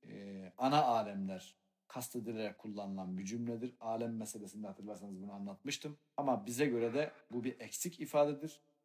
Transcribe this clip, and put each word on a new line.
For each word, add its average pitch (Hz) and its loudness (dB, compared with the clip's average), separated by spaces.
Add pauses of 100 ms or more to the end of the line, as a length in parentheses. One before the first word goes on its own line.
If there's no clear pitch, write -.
Eee, 98 -10
ana 143 8
alemler 101 2 (340)
kastedilerek 110 -4
kullanılan 98 -4
bir 98 -4
cümledir. 117 -2
Alem 113 -2
meselesinde 104 -8
hatırlarsanız 98 -10
bunu 101 -8
anlatmıştım. 101 -6 (200)
Ama 123 2
bize 123 4
göre 117 2
de 147 4 (200)
bu 120 -2
bir 123 -2
eksik 165 -6
ifadedir. 147 4 (240)